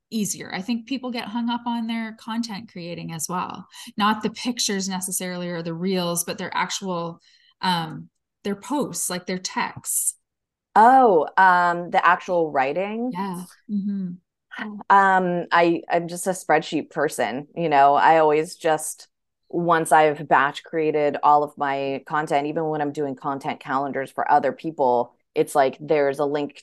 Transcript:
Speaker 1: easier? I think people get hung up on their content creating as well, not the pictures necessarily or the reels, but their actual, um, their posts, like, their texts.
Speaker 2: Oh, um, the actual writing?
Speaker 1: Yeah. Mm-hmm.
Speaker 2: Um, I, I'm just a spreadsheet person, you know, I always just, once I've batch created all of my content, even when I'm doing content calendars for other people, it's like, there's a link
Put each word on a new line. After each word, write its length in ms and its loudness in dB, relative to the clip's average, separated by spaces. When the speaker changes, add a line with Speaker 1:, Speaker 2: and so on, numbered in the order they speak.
Speaker 1:
easier? 420 -4
I 100 -6
think 260 -4
people 220 -6
get 180 -8
hung 220 -4
up 160 -4
on 200 -4
their 320 -6
content 540 -8
creating 400 -10
as 160 -8
well, 380 -6
not 260 0
the 80 -2
pictures 580 -4
necessarily 600 -6
or 120 -6
the 120 -6
reels, 500 -2
but 140 -8
their 180 -8
actual, 640 -6
um, 480 -4
their 120 -4
posts, 540 -6
like, 160 -8
their 120 -4
texts. 760 -6
Speaker 2:
Oh, 480 8
um, 520 4
the 160 2
actual 460 2
writing? 580 -2
Speaker 1:
Yeah. 340 -6
Mm-hmm. 400 -4
Speaker 2:
Um, 600 4
I, 400 4
I'm 160 0
just 200 -8
a 40 0
spreadsheet 600 -2
person, 680 -4
you 120 -2
know, 260 6
I 240 6
always 380 2
just, 520 -4
once 420 0
I've 380 4
batch 360 2
created 580 0
all 200 6
of 140 -6
my 500 -4
content, 400 -2
even 200 -4
when 160 -2
I'm 100 -4
doing 240 -4
content 440 -6
calendars 500 -4
for 200 -4
other 220 4
people, 600 0
it's 200 0
like, 260 2
there's 380 0
a 80 0
link 360 -6